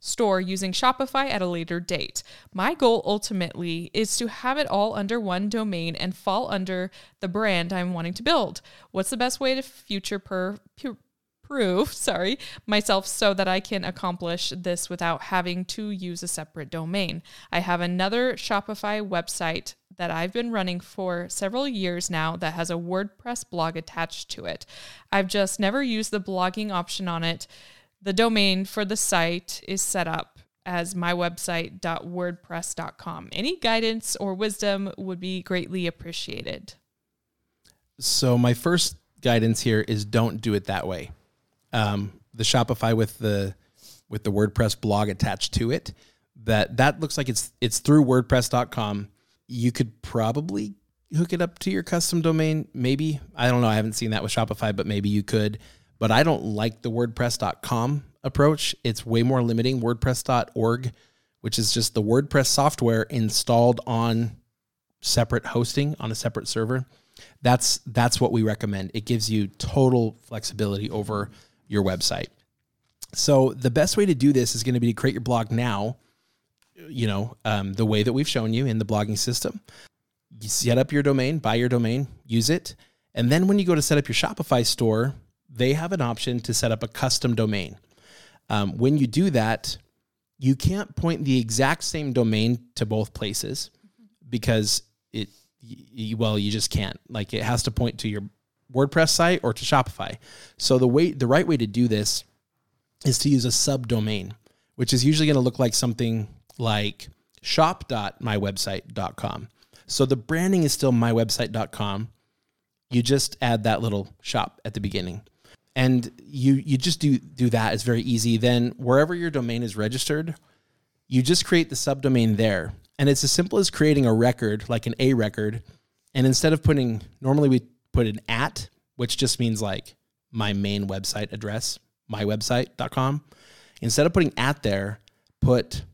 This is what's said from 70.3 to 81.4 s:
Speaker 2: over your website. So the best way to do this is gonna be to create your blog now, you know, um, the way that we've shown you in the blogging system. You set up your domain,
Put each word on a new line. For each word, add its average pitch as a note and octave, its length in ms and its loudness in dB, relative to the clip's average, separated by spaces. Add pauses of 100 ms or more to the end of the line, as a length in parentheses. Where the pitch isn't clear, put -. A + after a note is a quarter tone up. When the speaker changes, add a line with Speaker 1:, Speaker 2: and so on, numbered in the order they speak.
Speaker 2:
over G#2 420 -4 (400)
your G2+ 140 2
website. F2+ 440 -2 (840)
So C3 400 4
the C3 180 0
best D#3 280 2
way G#3 80 4
to F3+ 80 2
do C3+ 180 4
this B2 220 2
is A2 80 -4
gonna B2 180 0
be A#2+ 60 2
to A#2 80 2
create C3+ 180 0
your G#2+ 80 -6
blog A2+ 300 0
now, A#2 480 -2 (760)
you D3 320 -4
know, G#2 380 -2
um, G2 300 -2
the A2 100 2
way G#2+ 180 4
that A#2 120 2
we've C#3+ 140 0
shown A2+ 260 0
you B2+ 100 0
in A2+ 140 0
the G#2+ 80 -2
blogging G#2+ 320 0
system. - 420 -4 (800)
You A2 80 -10
set A#2+ 300 2
up C3+ 140 2
your C#3+ 100 2
domain, C#3 380 2